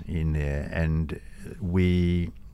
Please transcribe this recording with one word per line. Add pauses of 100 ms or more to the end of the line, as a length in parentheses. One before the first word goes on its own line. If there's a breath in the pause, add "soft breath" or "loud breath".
in
there,
and (400)
we, (240)